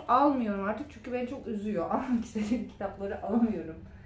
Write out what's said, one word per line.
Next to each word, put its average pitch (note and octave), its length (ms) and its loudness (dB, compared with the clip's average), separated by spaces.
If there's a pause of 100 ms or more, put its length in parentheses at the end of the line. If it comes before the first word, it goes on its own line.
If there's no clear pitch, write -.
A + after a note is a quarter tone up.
almıyorum A#3 600 4
artık A3 240 -4
çünkü - 220 -10
beni B3 160 -2
çok C4+ 180 -8
üzüyor G3+ 380 -2
<laughs> F#3+ 60 -2
almak B3+ 340 0
istediğim G#3 420 -2
kitapları - 560 -6
alamıyorum. G3 520 2 (300)